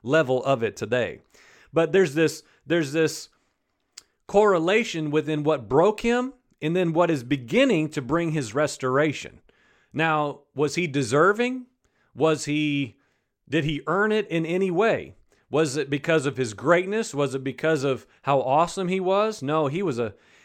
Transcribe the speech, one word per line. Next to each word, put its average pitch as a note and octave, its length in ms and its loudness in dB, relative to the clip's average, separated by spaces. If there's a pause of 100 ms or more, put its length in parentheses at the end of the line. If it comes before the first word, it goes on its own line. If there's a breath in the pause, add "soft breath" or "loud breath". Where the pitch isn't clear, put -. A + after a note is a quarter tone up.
level C3 400 2
of C3 200 0
it G#2+ 120 -2
today. G#2+ 460 -4 (500 soft breath)
But D#3+ 200 0
there's F3 220 4
this, D#3+ 300 0 (220 soft breath)
there's D3+ 260 0
this D#3 380 -2 (960)
correlation F#3+ 840 2
within D3+ 340 0
what C#3+ 240 0
broke F3 340 4
him B3 320 0 (280)
and D#3+ 140 -2
then F3 180 2
what E3+ 160 2
is C#3 140 -2
beginning D#3 640 0
to D3+ 120 -6
bring D#3+ 300 -2
his B2+ 220 -4
restoration. C#3+ 880 -2 (500 soft breath)
Now, D3+ 500 -2 (120)
was C#3+ 220 -2
he F3+ 100 -2
deserving? F3+ 800 0 (500)
Was D#3 300 0
he, D3 520 -2 (520)
did D3+ 140 0
he C#3+ 240 -2
earn G3+ 240 0
it G#3+ 160 0
in E3 180 -2
any F#3 260 -2
way? E3 440 0 (340)
Was C#3+ 280 0
it C3 120 -4
because D3 360 0
of B2 120 -2
his A#2 160 -4
greatness? F#3 600 0
Was C#3 220 -2
it C3+ 80 -6
because C#3 400 -2
of C3 220 -2 (180 soft breath)
how C3+ 180 2
awesome E3 460 0
he F#3+ 120 -2
was? G3+ 420 0
No, D3+ 260 0
he E3+ 160 -4
was C3 160 -2
a, A2+ 140 -4 (300 soft breath)